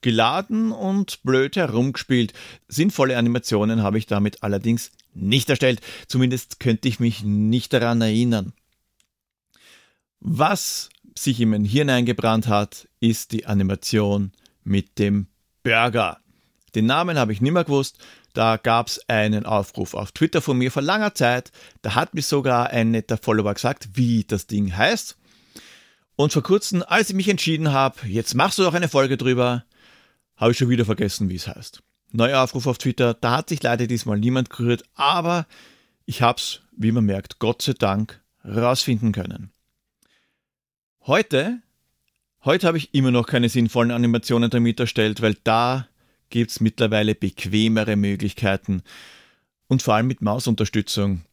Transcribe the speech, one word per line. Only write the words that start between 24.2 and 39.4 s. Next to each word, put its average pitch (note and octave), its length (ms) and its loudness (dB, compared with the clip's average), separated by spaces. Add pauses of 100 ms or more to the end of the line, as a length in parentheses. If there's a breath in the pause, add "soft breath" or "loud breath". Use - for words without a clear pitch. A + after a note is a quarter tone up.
das - 240 -4
Ding G2+ 280 -2
heißt. D#3+ 400 0 (1000 loud breath)
Und D3 180 2
vor D3 80 2
kurzem, F#3 440 0
als G3+ 220 2
ich F#3+ 80 -4
mich F#3+ 140 0
entschieden D#3+ 420 0
habe, C3+ 340 0
jetzt A2 280 -4
machst D#3 240 0
du G3 60 4
doch E3 100 0
eine F3 140 0
Folge C3+ 280 2
drüber, B2 480 0 (720 soft breath)
habe A#2 160 4
ich - 60 0
schon B2+ 100 2
wieder A#2+ 160 2
vergessen, G2+ 440 -2
wie F2+ 80 -6
es F2 100 -10
heißt. - 360 -16 (300)
Neuer B2+ 300 2
Aufruf B2 240 -2
auf B2+ 120 -2
Twitter, B2 360 0
da A#2+ 220 0
hat D3+ 120 -4
sich D#3 140 -4
leider A#2+ 240 0
diesmal A2+ 320 -2
niemand B2 320 0
gerührt, A#2+ 340 -2 (100)
aber E3+ 520 0 (600 soft breath)
ich - 160 -4
hab's, - 380 0 (160)
wie A2 160 2
man A#2 120 2
merkt, G2 340 -4
Gott A2 240 -2
sei C#3 100 -2
Dank G#2 500 -2 (220)
rausfinden A#2 680 0
können. F#2 380 -8 (1600)